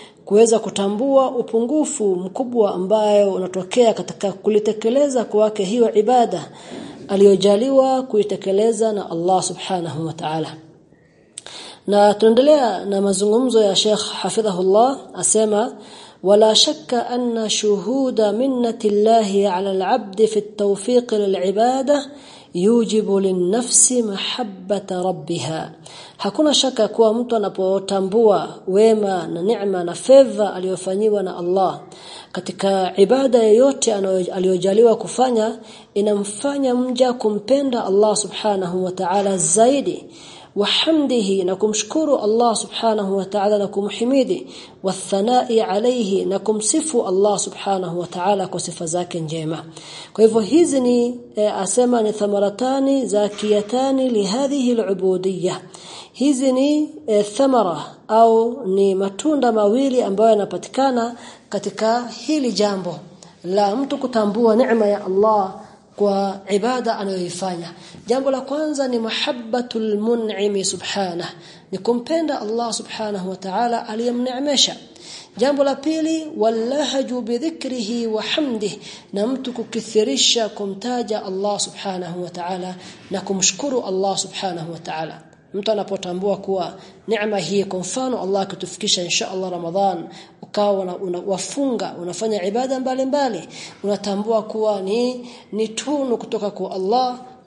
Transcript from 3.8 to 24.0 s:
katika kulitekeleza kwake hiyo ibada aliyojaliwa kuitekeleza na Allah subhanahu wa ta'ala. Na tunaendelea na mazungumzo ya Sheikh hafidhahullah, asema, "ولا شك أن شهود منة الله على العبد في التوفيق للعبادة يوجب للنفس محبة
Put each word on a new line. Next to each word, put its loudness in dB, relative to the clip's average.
katika -6
kulitekeleza 2
kwake 0
hiyo 2
ibada 2
aliyojaliwa 6
kuitekeleza 0
na -6
Allah 2
subhanahu -6
wa -6
ta'ala. -6
Na 6
tunaendelea 4
na -2
mazungumzo 2
ya 2
Sheikh 2
hafidhahullah, 2
asema, 0
"ولا 6
شك 0
أن -2
شهود 0
منة 0
الله 4
على -2
العبد 0
في 2
التوفيق 0
للعبادة 2
يوجب 2
للنفس 2
محبة -4